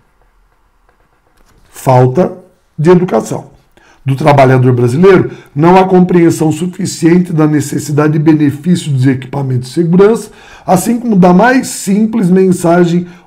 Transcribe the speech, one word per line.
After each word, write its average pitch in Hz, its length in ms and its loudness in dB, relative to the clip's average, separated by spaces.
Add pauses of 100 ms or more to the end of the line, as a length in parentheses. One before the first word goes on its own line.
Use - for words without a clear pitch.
(1700)
Falta 127 680 0 (400)
de 156 120 0
educação 180 640 -2 (520)
do 135 120 -2
trabalhador 131 580 2
brasileiro, 143 580 2 (240)
não 165 200 2
há 190 100 4
compreensão 175 680 2
suficiente 175 800 -2
da 156 140 0
necessidade 151 680 -2
e 151 40 -2
benefício 151 720 0
dos 127 140 0
equipamentos 131 640 -4
de - 60 -20
segurança, 185 560 0 (340)
assim 214 340 -2
como 233 160 -4
da 180 180 4
mais 247 340 2
simples 220 640 -4
mensagem 175 760 0 (200)